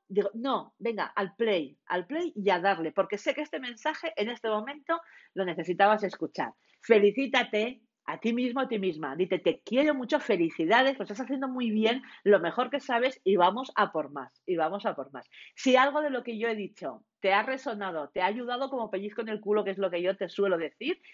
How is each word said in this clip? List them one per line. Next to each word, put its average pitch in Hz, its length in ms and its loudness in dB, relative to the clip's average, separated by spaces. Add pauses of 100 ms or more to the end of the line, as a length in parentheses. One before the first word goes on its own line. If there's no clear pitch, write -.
digo, 196 280 0
"No, 233 420 -4
venga, 208 280 -4
al 196 300 -4
play, 190 420 0 (100)
al 180 180 -2
play 320 300 -4
y 196 160 0
a 180 80 2
darle", 170 320 0
porque 196 260 0
sé 285 160 -2
que 302 80 -6
este 302 180 -8
mensaje 302 560 -6
en 214 140 -2
este 247 200 -6
momento 285 520 -4 (320)
lo 190 100 -2
necesitabas 196 600 2
escuchar. 156 500 -4 (280)
Felicítate 226 1000 2 (260)
a 156 120 -6
ti 233 120 0
mismo, 247 300 0
a 262 80 -2
ti 220 100 -2
misma. 156 380 -4
Dite, 180 200 2
"Te 160 220 2
quiero 294 340 2
mucho, 269 280 -2
felicidades, 208 760 2
lo 202 60 -6
estás 202 160 -8
haciendo 262 300 -4
muy 254 220 -4
bien, 220 320 2 (200)
lo 196 160 8
mejor 170 300 -2
que 285 100 -4
sabes 254 460 -2
y 196 100 4
vamos 196 400 4
a 202 160 2
por 143 200 -4
más, 135 200 -10 (140)
y 185 100 -2
vamos 165 300 -2
a 185 100 -2
por 131 160 -10
más". 127 180 -16 (260)
Si 254 200 4
algo 277 260 4
de 294 80 -2
lo 254 140 -4
que 233 140 -8
yo 226 100 -2
he 226 80 -2
dicho 175 480 -8 (160)
te 190 140 2
ha 208 100 4
resonado, 208 640 -6
te 185 120 -4
ha 185 60 2
ayudado 247 420 -4
como 240 200 -4
pellizco 208 320 -6
en 220 80 -8
el 214 120 -6
culo, 208 240 0
que 196 60 -2
es 185 60 -8
lo 196 120 -2
que 175 120 -4
yo 185 140 0
te 190 140 -6
suelo 196 280 0
decir, 165 440 -6 (120)